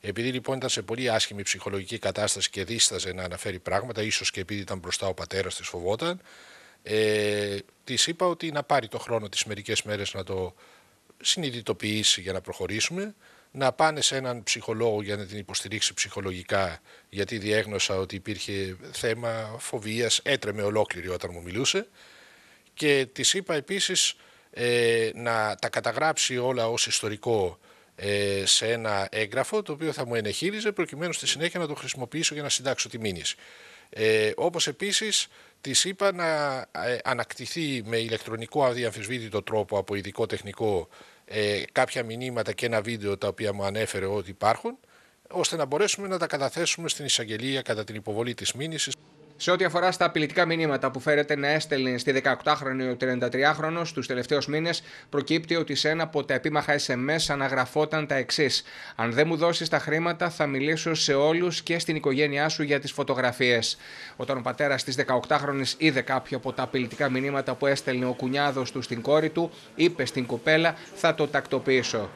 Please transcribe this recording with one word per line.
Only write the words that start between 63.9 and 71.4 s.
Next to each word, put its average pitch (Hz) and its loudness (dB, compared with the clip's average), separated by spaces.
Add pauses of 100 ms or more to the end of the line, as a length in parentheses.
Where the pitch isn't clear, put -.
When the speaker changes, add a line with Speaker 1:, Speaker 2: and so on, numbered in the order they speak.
Speaker 2:
Όταν 131 -2
ο 123 -4
πατέρας 127 0
της 131 -4
δεκαοκτάχρονης 139 2
είδε 143 4
κάποιο 131 -2
από 123 -4
τα 127 -2
απειλητικά 127 0
μηνύματα 135 0
που 143 -2
έστελνε 131 2
ο 127 0
κουνιάδος 131 0
του 131 -4
στην 117 -4
κόρη 151 4
του, 160 0 (240)
είπε 160 4
στην 123 -2
κοπέλα: 156 4 (200)
«Θα 160 4
το 147 2
τακτοποιήσω». 131 2